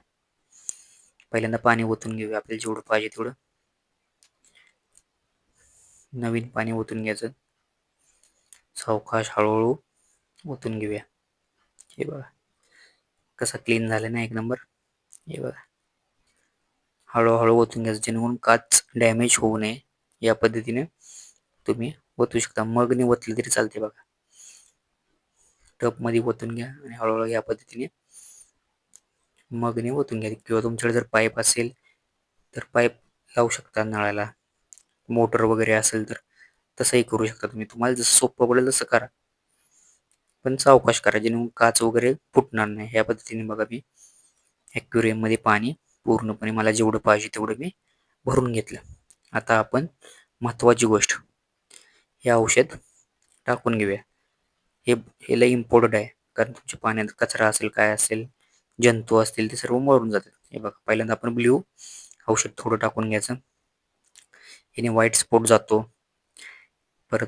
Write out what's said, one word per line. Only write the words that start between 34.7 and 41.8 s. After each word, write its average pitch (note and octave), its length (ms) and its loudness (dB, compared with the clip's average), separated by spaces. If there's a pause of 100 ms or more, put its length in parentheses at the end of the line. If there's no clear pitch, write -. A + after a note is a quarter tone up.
मोटर A#2 340 2
वगैरे A2+ 300 2
असेल A2 360 0
तर A#2 60 -10 (640)
तसंही B2 240 2
करू A2 240 -2
शकता G#2+ 200 -8
तुम्ही. A2 200 -8
तुम्हाला A#2+ 280 -2
जसं A#2+ 240 2
सोपं B2 300 0
पडेल B2+ 200 4
तसं C3 160 -2
करा, A2+ 220 0 (1400)
पण C3 120 -2
सावकाश B2+ 440 6
करा, G#2+ 180 0
जेणेकरून A#2 380 -2
काच A#2 260 4